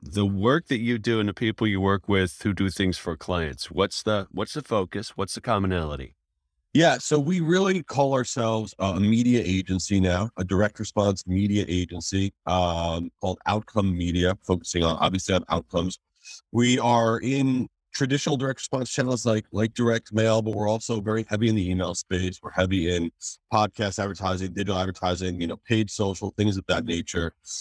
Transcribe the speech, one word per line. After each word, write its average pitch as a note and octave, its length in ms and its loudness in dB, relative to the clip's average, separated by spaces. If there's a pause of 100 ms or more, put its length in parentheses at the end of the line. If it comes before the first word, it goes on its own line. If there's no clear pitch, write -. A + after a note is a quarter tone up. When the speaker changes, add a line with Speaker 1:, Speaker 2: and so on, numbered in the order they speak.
Speaker 1:
the G2+ 240 0
work A2 400 2
that C3 140 0
you A#2 180 0
do A2+ 220 0
and G#2+ 80 0
the G2 40 -2
people A2 320 -2
you G2 160 2
work G2 280 2
with F#2+ 340 2
who G#2 100 2
do F#2+ 180 0
things F#2 280 0
for E2 180 -6
clients, D#2 540 -4
what's F#2 320 0
the, G#2 300 -2
what's G2+ 220 -6
the D3+ 80 -8
focus? G2+ 540 -4
What's G2 200 -6
the A2 40 -10
commonality? F2 760 -2 (580)
Speaker 2:
Yeah, D3 240 6
so D3+ 220 0
we F3 180 0
really F#3 460 2
call C3+ 300 0
ourselves A2+ 680 0
a F#2 180 0
media A#2 460 4
agency F#2 560 0
now, F#2 360 2
a F2+ 60 -4
direct F#2+ 380 0
response G2+ 440 0
media G2+ 440 2
agency, F2+ 680 -2 (120)
um, E2+ 760 0
called F#2 260 -2
Outcome G2 500 0
Media, F2 460 2
focusing F2+ 400 -2
on, E2 140 2
obviously, F#2 400 0
on F2 140 -2
outcomes. E2+ 500 -2 (500)
We B2 300 2
are A#2 400 2
in C3 480 0 (260)
traditional C#3 420 0
direct C3 240 -2
response C3 320 -4
channels B2+ 340 0
like, G#2+ 240 2
like A2 240 -2
direct A#2 380 0
mail, A2 280 4
but G#2+ 140 -2
we're G#2+ 140 -2
also A2+ 320 -2
very G#2+ 280 -2
heavy G#2+ 200 2
in A2 80 2
the F2+ 120 0
email F2+ 280 -2
space. F#2 440 -4
We're - 120 -14
heavy F#2 420 0
in E2+ 160 -2 (420)
podcast G#2+ 460 0
advertising, F#2+ 540 -4
digital F#2+ 260 -2
advertising, F2+ 640 -2
you E2+ 80 -2
know, E2 80 -8
paid A2 340 0
social, G2 460 -4
things G#2 200 2
of F#2+ 120 -6
that F2 160 0
nature. E2 480 -4 (280)